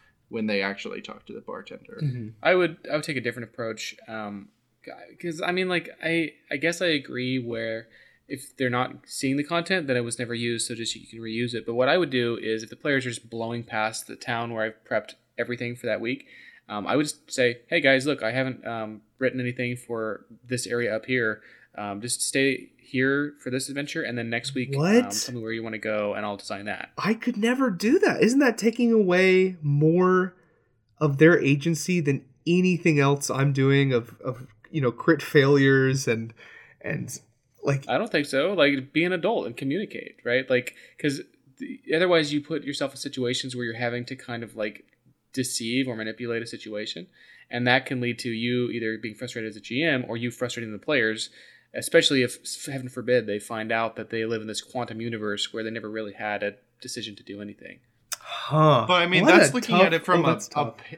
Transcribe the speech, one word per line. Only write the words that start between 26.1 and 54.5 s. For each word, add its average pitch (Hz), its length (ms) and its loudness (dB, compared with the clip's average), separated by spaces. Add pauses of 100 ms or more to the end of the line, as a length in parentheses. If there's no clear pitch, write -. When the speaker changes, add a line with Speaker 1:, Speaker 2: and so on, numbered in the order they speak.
Speaker 3:
and 104 100 -4
I'll 101 140 -4
design 101 260 -10
that." - 320 -8
Speaker 2:
I 202 160 0
could 226 240 -2
never 247 320 0
do 214 300 2
that. - 240 4
Isn't 240 160 4
that 254 180 4
taking 233 340 2
away 185 720 6
more 175 720 4 (640)
of 143 200 0
their 156 200 10
agency 156 600 2
than 139 240 0 (220)
anything 175 520 4
else 143 300 4
I'm 139 240 2
doing 135 400 4
of, 117 300 -2
of, 127 240 -8 (240)
you 156 100 -2
know, 123 120 2
crit 156 280 2
failures 135 880 6
and, 113 240 -2 (480)
and, - 400 -6 (420)
like 139 260 -2
Speaker 3:
I 123 80 2
don't 214 160 -2
think 147 140 0
so. 147 260 0
Like, 143 400 2
be 160 120 2
an 180 80 0
adult 175 340 -2
and 120 100 -8
communicate, - 640 -6
right? 127 260 0
Like, 123 260 2 (240)
'cause 143 240 -2 (340)
the, - 240 -12 (140)
otherwise 165 380 4
you 147 100 -2
put 156 200 -6
yourself 139 300 -6
in 131 60 -18
situations 127 580 -4
where 123 80 -6
you're 113 100 -6
having 120 320 -4
to 131 100 -10
kind 117 260 -10
of, 110 120 -14
like, 107 300 -6 (480)
deceive 127 560 -2
or 117 80 -6
manipulate 113 460 -6
a 117 40 -8
situation, 107 600 -10 (440)
and 123 160 -2
that 131 200 4
can 131 160 -4
lead 120 180 -4
to 127 80 -6
you 120 420 -2
either 113 280 -4
being 110 160 -10
frustrated 117 340 -10
as 107 80 -12
a 104 40 -16
G 120 220 -4
M 139 240 0
or 117 120 -6
you 120 120 -4
frustrating 117 420 -8
the 101 60 -10
players, 110 520 0 (420)
especially 147 500 4
if, - 200 -2
s-, - 240 -12
heaven 135 240 -8
forbid, 120 360 0
they 104 120 -2
find 110 340 -6
out 113 240 -2
that 113 140 -10
they 113 160 -2
live 113 160 -4
in 107 40 -10
this 107 140 -8